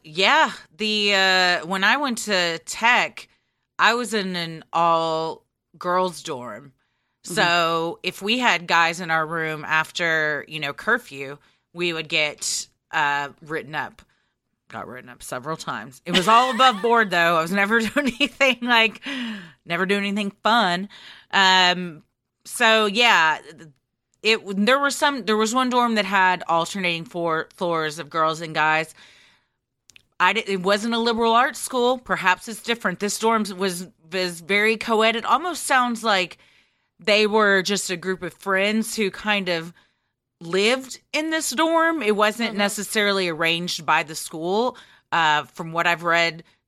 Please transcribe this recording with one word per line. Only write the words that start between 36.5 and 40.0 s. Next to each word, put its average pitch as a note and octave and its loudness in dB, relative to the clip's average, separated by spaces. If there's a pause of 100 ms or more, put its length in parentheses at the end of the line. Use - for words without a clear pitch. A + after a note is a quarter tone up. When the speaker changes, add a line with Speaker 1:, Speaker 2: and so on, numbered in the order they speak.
Speaker 1:
they G#3+ 4
were G3+ 4
just F#3+ -2
a F#3 -4
group F#3 -6
of E3+ -8
friends G#3 0
who G#3 0
kind G3+ -4
of E3+ -4 (680)